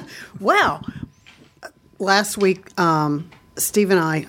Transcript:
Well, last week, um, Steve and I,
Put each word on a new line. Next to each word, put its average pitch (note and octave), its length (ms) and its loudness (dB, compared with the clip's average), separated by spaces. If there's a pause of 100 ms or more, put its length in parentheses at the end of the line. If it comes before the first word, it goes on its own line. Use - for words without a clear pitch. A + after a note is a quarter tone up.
(380)
Well, A3 460 0 (1120)
last G3+ 380 0
week, F#3+ 420 -2
um, D#3 520 0 (260)
Steve G#3 340 0
and F#3+ 80 4
I, D#3 300 -2